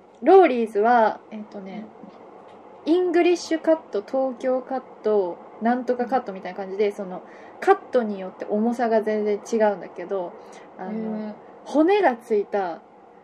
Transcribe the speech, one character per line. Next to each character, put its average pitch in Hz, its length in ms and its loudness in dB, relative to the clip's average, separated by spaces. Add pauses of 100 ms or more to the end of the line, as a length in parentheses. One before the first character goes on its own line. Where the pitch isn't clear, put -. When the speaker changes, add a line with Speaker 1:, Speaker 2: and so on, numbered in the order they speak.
(220)
Speaker 1:
ロ 359 200 10
ー 339 40 8
リ 240 200 0
ー 214 40 -6
ズ 214 80 -2
は、 226 420 4 (100)
え 220 100 -14
っ 208 40 -14
と - 160 -16
ね、 190 240 -14 (1000)
Speaker 2:
う 285 40 0
ん。 - 20 4
Speaker 1:
イ 349 60 4
ン 359 140 0
グ 339 100 4
リ 349 100 4
ッ 339 40 2
シ - 200 -4
ュ 311 40 -2
カ 320 140 4
ッ 320 160 -10
ト、 202 120 -4
東 262 360 -2
京 254 240 -2
カ 262 160 -8
ッ 254 40 -10 (200)
ト、 202 360 0 (220)
な 233 140 2
ん 254 100 -6
と 247 120 -2
か 247 100 -4
カ 254 120 0
ッ 254 60 -4
ト 202 80 -10
み 190 80 -12
た 190 80 -12
い 180 40 -12
な 185 40 -12
感 190 140 -10
じ 190 60 -8
で、 208 120 2
Speaker 2:
う - 20 -2
ん。 - 40 -10
Speaker 1:
そ 202 100 -8
の、 180 180 -12 (380)
カ 381 120 4
ッ - 180 0
ト 247 120 2
に 208 160 -6
よ 185 100 -8
っ - 80 -16
て - 100 -10
重 220 260 0
さ 233 160 -2
が 220 140 2
全 214 220 -2
然 208 120 0
違 208 200 -6 (160)
う 196 40 -4
ん 170 40 -12
だ - 80 -14
け 180 180 -12
ど、 180 260 -6 (460)
あ 185 80 -10
の、 220 320 -8
Speaker 2:
へ 214 120 -10
え。 208 40 -14 (300)
Speaker 1:
骨 339 360 4
が 285 160 2
つ 226 180 -4
い 202 120 0
た、 185 360 -6 (420)